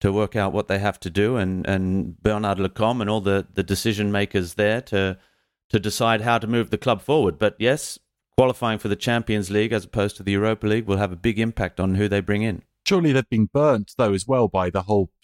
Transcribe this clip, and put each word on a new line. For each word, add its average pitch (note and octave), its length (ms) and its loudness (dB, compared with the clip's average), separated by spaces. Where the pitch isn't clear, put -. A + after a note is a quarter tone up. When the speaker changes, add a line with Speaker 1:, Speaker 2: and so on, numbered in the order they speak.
Speaker 1:
to G2 100 0
work G#2 240 0
out G2 160 0
what G2+ 160 -2
they G2 120 0
have G2+ 200 -2
to F#2 100 -8
do, G#2 280 0
and, F#2 280 -2
and F#2+ 560 -2
Bernard G#2 380 0
Lacombe A2 420 0
and G#2 80 -2
all G#2+ 120 0
the, G2 320 0
the F#2+ 100 -2
decision G2+ 480 -2
makers G2+ 440 -2
there G#2+ 260 0
to, F#2+ 360 -2
to A2 100 2
decide A2 420 0
how A#2 160 0
to A2 80 -4
move A2+ 240 0
the G#2+ 80 -2
club A2 240 -2
forward. C3 380 0
But G#2+ 180 0
yes, B2 400 -2
qualifying A#2+ 420 2
for G#2 100 -4
the G2+ 80 0
Champions A2 520 -2
League G#2 220 0
as G#2+ 140 -4
opposed G#2 320 -2
to G2 60 -16
the G2 100 0
Europa G#2+ 340 0
League A2 200 0
will G2 100 2
have G2 160 -2
a - 20 -10
big G2+ 240 -2
impact A2+ 400 -2
on F#2+ 160 2
who G2+ 140 2
they G2+ 100 0
bring G#2 240 -2
in. G2+ 200 -4
Speaker 2:
Surely E3+ 260 2
they've C3 180 2
been A2 220 2
burnt, C#3 460 2
though, G#2+ 160 2
as G2 140 -2
well B2 220 2
by F#2 200 0
the F#2+ 140 -2
whole G2+ 260 2